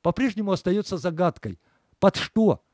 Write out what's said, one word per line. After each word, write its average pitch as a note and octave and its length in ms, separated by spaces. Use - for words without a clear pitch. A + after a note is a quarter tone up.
По-прежнему G#3 500
остается F#3 480
загадкой, D#3 640
под G3 160
что - 580